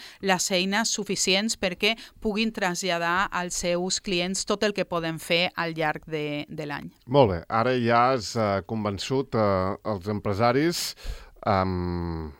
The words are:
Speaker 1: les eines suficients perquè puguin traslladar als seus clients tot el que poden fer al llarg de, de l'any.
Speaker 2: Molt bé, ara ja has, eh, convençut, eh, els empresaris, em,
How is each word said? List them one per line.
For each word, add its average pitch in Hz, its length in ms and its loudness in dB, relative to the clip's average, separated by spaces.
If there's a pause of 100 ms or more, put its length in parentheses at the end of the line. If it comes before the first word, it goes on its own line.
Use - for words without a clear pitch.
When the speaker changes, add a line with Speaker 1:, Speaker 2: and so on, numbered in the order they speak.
(180)
Speaker 1:
les 185 320 0
eines 196 400 0
suficients 196 680 0
perquè 202 360 0 (240)
puguin 220 340 -2
traslladar 180 800 0
als 180 260 -4
seus 180 460 -2
clients 185 440 -2
tot 208 180 0
el 208 100 2
que 190 120 -2
poden 165 320 -4
fer 175 360 2
al 170 200 -2
llarg 156 320 -2
de, 151 420 -4
de 156 180 -10
l'any. 147 240 -8 (140)
Speaker 2:
Molt 123 280 6
bé, 85 140 0
ara 113 320 2
ja 117 240 4 (100)
has, 120 240 -4
eh, 101 300 2
convençut, 110 680 -4
eh, 98 500 2
els 101 220 -4
empresaris, 117 760 2 (580)
em, 87 1000 0